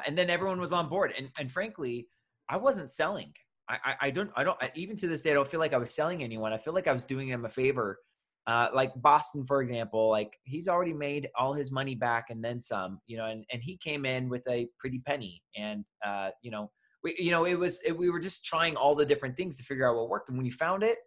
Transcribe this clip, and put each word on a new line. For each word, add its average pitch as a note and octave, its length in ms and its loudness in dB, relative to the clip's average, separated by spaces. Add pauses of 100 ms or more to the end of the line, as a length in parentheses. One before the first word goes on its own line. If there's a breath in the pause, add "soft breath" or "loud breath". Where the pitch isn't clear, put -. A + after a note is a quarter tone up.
and D3 100 -2
then F3 120 2
everyone F#3 300 0
was E3+ 140 -2
on E3+ 160 2
board. F3+ 280 0
And, C3+ 200 -8
and C3+ 140 -6
frankly, C3+ 560 -4 (420)
I D3+ 80 0
wasn't G3+ 320 2
selling. D#3 440 -2 (360)
I, A#2+ 160 -2
I, C3 100 2 (120)
I - 40 2
don't, F#3+ 240 -2
I C3 80 2
don't, F3+ 180 2
I, B2+ 140 -2
even F#3 220 -8
to F#3 100 -2
this D#3+ 140 -2
day, D#3 100 4
I - 20 6
don't C#3 140 6
feel D#3+ 120 -4
like D3+ 140 2
I C3 40 4
was A#2+ 160 0
selling D#3+ 300 0
anyone. A2 300 -2
I A2 40 -2
feel D#3 160 -6
like F3+ 140 2
I C#3+ 60 4
was B2 120 -2
doing C3+ 240 -4
them A#2+ 160 -4
a A2 40 -4
favor. B2+ 480 0 (480 soft breath)
Uh, A#2 280 4
like C3 180 4 (100)
Boston, C#3+ 440 6
for C#3 160 4
example, A2+ 480 2
like, G#2+ 240 2 (100)
he's D#3+ 240 -6
already F3 260 2
made C#3+ 440 -4
all C3 160 2
his C#3 180 -4
money C3+ 240 -2
back A#2 340 0
and A2+ 140 -8
then A#2+ 160 -4
some, G2 480 -6
you A2+ 100 -10
know, A2+ 80 -6
and, A2 260 -8
and A#2+ 120 -6
he F3+ 140 -8
came D3 280 -6
in B2+ 240 -2
with B2 200 -4
a A#2+ 180 0 (120)
pretty C3 200 -6
penny. A#2+ 420 -6 (160)
And, G#2 280 -8 (200)
uh, G2 240 -4 (120)
you A#2+ 100 -12
know, G#2 200 -8 (320)
we, E3+ 140 -4
you F3 140 0
know, E3+ 140 4
it F3+ 100 2
was, F3 300 -2
it, E3 120 -2
we F3 120 2
were E3+ 100 0
just F#3 260 -8
trying E3 300 0
all C#3 200 6
the D3 100 6
different C3+ 320 0
things F3 200 -4
to B2+ 60 -14
figure C3 260 2
out A#2 60 4
what A#2 140 -2
worked. - 200 -4
And B2+ 80 -4
when C3 80 -2
you A#2+ 60 0
found F3+ 320 0
it, A3+ 240 4